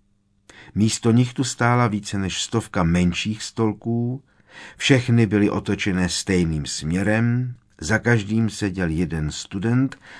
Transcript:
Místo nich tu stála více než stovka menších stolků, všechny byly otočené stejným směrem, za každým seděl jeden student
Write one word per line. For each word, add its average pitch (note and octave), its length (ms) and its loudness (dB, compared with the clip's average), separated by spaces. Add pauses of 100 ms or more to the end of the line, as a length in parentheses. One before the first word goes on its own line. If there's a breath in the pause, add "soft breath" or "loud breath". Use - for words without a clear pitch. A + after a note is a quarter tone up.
(760 loud breath)
Místo A2 360 2
nich B2 240 4
tu C3+ 100 -2
stála A#2+ 420 2
více G#2 320 -4
než F#2 240 -4
stovka - 400 -2
menších F2+ 600 0
stolků, A#2 800 -4 (540 loud breath)
všechny A#2+ 500 4
byly G#2 240 2
otočené G2 580 -2
stejným E2 580 -2
směrem, A2+ 880 -2 (260)
za A2 180 0
každým A2 520 2
seděl F#2 380 -2
jeden D#2 420 -2
student A#2 680 -2 (220 loud breath)